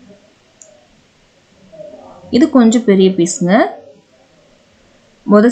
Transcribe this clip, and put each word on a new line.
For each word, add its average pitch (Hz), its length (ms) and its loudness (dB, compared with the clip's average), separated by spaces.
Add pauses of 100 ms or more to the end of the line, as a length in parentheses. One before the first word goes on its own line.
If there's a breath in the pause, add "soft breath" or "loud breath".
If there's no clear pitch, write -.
(2500)
இது 285 80 0 (120)
கொஞ்சம் 226 320 0
பெரிய 190 180 2 (120)
பீஸுங்க. 175 340 -4 (1800)
முத 208 200 4